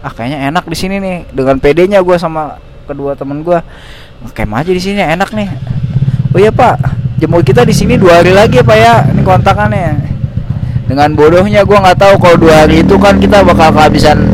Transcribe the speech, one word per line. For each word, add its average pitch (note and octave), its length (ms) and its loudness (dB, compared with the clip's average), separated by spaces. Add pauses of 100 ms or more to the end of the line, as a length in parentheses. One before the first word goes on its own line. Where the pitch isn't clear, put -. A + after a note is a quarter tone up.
"Ah, C#3 80 -12
kayaknya C3+ 400 -8
enak E3+ 160 -6
di E3 80 -8
sini G3 240 -6
nih." F3+ 320 -10
Dengan C3+ 240 -2
pedenya F3+ 480 0
gua F3+ 160 0
sama D#3+ 400 -8 (240)
kedua C#3+ 320 -8
temen C#3 240 -10
gua, E3 240 -2 (560)
"Ngecamp A2 400 -8
aja E3 80 -6
di F#3 160 -2
sini, G3+ 160 -4
enak F3 320 -4
nih." G#3 160 -6 (880)
"Oh - 20 2
iya, G#3+ 140 2
Pak, - 240 0 (400)
jemput D#3+ 240 0
kita - 240 2
di - 80 2
sini - 240 0
dua F3 240 4
hari F3+ 160 2
lagi A3+ 240 2
ya, A#3+ 40 2
Pak, A3+ 120 4
ya. A3+ 320 2
Ini - 160 0
kontrakannya." F#3+ 880 -2 (720)
Dengan D3 320 0
bodohnya F#3 480 2
gua G3+ 160 2
nggak F#3 160 2
tahu G3 240 4
kalau F3 160 4
dua D#3 320 4
hari D#3 160 2
itu G3 160 2
kan G3 160 4
kita G3 240 2
bakal E3 320 2
kehabisan D3+ 480 2 (140)